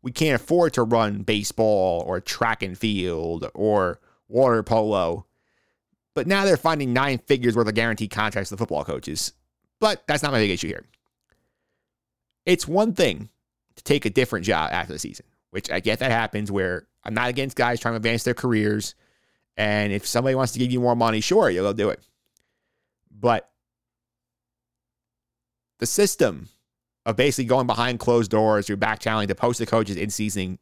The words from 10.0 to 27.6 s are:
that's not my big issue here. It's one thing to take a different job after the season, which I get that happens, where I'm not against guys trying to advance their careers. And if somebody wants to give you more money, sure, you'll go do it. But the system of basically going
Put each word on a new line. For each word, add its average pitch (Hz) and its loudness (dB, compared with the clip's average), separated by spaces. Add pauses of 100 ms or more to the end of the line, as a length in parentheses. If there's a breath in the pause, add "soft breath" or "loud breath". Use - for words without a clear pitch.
that's 147 0
not 147 -2
my 120 2
big 110 4
issue - -4
here. 50 -8 (1600)
It's 180 0
one 196 0
thing 110 0 (480)
to - -20
take 143 2
a 107 0
different 110 0
job 82 0
after 82 -4
the 73 -12
season, - -12 (240)
which 98 -8
I 82 -2
get 107 -2
that 135 0
happens, 107 -2
where 92 -4 (160)
I'm 110 -8
not 120 0
against 131 -4
guys 120 2
trying 117 -2
to 113 -2
advance 113 0
their 123 2
careers. 107 0 (600)
And 104 0
if 101 -4
somebody 131 0
wants 131 0
to 117 -8
give 127 0
you 123 0
more 120 4
money, 113 2
sure, 180 4
you'll 92 0
go 101 2
do 104 0
it. - -4 (1120)
But 110 -2 (2250)
the - -4
system 123 0 (580)
of 113 -2
basically 131 2
going 127 2